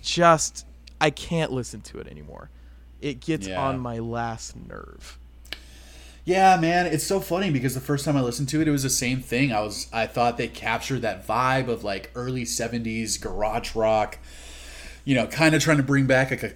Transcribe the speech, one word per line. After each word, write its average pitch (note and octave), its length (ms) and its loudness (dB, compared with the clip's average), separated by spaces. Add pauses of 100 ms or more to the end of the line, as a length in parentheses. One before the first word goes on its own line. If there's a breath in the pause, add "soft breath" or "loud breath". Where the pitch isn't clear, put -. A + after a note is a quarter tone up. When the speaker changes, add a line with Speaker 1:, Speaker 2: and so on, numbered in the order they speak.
Speaker 1:
just, - 640 4 (340)
I D3+ 120 4
can't D#3+ 400 -4
listen A#2 300 -6
to - 180 -14
it - 80 -12
anymore. D2+ 420 -16 (520 soft breath)
It B2 180 -6
gets D#3 280 -4
Speaker 2:
Yeah. F#2+ 160 -2
Speaker 1:
on C3 160 -2
my A#2+ 200 -6
last A#2 560 -6
nerve. - 640 -16 (1040 loud breath)
Speaker 2:
Yeah, F#3 380 8
man, F3 240 4
it's D#3 180 0
so G3 160 2
funny F#3+ 300 0
because B2+ 240 0
the C3 80 -6
first C#3+ 240 -2
time D3 100 2
I C3+ 60 4
listened B2+ 280 -2
to D3+ 120 2
it, D#3 60 2
it D3 40 4
was C#3 120 2
the B2+ 80 0
same B2 300 0
thing. B2+ 300 2
I G#2+ 100 2
was, G#2 300 -6
I A2+ 140 0
thought A#2+ 320 0
they A#2+ 100 -2
captured A#2 540 -4
that G2+ 240 -4
vibe B2+ 420 2
of, A#2 160 -4
like, G2 300 -6
early B2 320 -6
seventies A2+ 720 -4
garage G#2+ 580 -4
rock, A2 440 2 (840 loud breath)
you C3+ 120 2
know, A2+ 100 4
kinda D#3 340 4
trying D#3 180 4
to C#3 60 4
bring C#3 220 4
back, C3 240 4
like, A#2+ 140 -4
a, G#2+ 120 -6